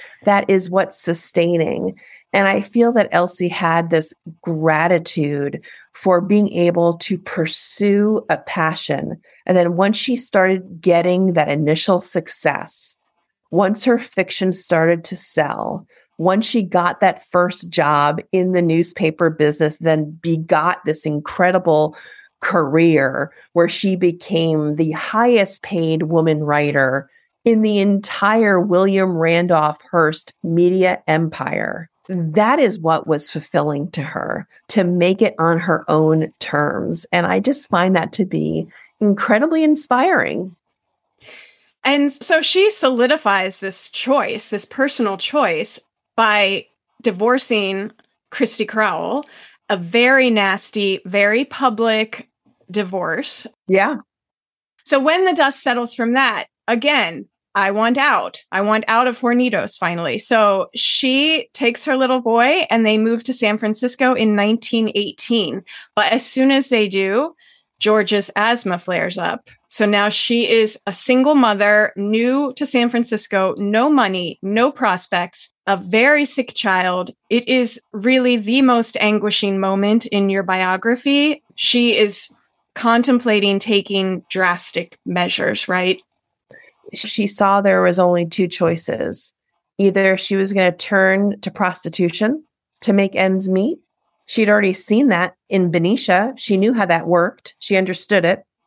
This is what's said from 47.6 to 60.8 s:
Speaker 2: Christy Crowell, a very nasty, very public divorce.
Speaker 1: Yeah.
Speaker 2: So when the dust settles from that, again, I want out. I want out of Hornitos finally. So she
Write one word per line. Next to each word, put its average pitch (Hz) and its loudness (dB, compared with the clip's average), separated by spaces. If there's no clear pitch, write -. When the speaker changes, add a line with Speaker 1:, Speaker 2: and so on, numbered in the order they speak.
Speaker 2:
Christy - -2
Crowell, 208 -4
a 202 0
very 240 2
nasty, 196 -2
very 202 2
public 220 -2
divorce. 185 -6
Speaker 1:
Yeah. 196 2
Speaker 2:
So 277 2
when 330 2
the 359 2
dust 277 0
settles 240 -4
from 233 -2
that, 247 -2
again, 226 -2
I 196 0
want 226 0
out. 269 0
I 190 -2
want 214 0
out 240 2
of 240 -4
Hornitos 240 0
finally. 170 -4
So 208 2
she 285 0